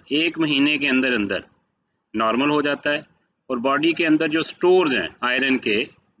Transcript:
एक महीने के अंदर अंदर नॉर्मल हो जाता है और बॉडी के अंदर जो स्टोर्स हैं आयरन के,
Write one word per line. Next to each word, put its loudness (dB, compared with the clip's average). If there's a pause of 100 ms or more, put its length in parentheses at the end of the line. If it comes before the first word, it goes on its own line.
(120)
एक -2
महीने 2
के -2
अंदर 0
अंदर -2 (720)
नॉर्मल 0
हो 2
जाता -4
है -4 (440)
और -4
बॉडी 0
के -2
अंदर 2
जो -2
स्टोर्स 2
हैं -4
आयरन 0
के, -2 (340)